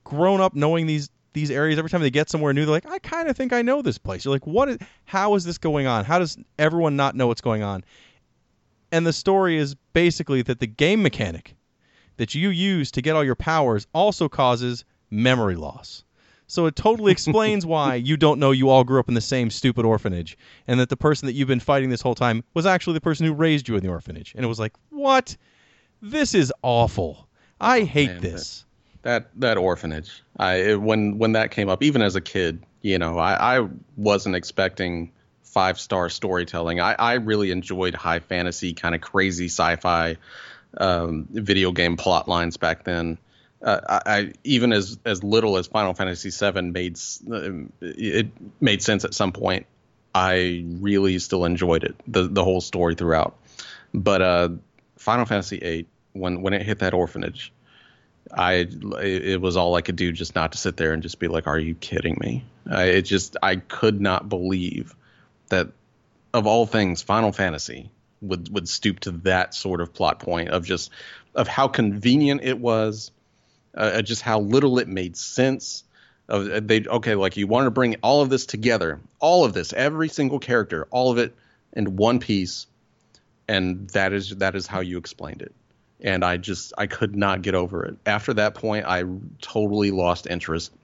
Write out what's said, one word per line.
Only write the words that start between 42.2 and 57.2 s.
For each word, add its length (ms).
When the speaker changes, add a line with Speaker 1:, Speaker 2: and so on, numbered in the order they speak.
Speaker 2:
lines 300
back 260
then. 340
Uh, 180
I, 160
I, 280
even 280
as, 340
as 180
little 340
as 100
Final 260
Fantasy 360
seven 420
made 240
s-, 340
uh, 220
it 460
made 200
sense 220
at 100
some 180
point, 340
I 500
really 400
still 260
enjoyed 380
it, 120
the, 200
the 160
whole 180
story 340
throughout. 400
But, 280
uh, 280
Final 280
Fantasy 320
eight, 300
when, 280
when 120
it 80
hit 180
that 140
orphanage, 580